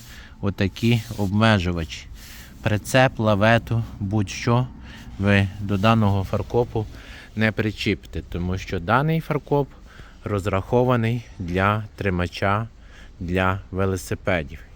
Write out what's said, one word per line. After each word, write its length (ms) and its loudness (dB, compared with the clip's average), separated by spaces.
отакі 600 0
обмежувачі. 880 2
Прицеп, 580 2
лавету, 640 4
будь-що 680 0
ви 280 4
до 180 -2
даного 460 4
фаркопу 640 -2
не 160 2
причіпите, 680 -2
тому 360 -4
що 220 -6
даний 400 2
фаркоп 500 -2
розрахований 1000 0
для 440 2
тримача 720 -2
для 400 0
велосипедів, 880 -2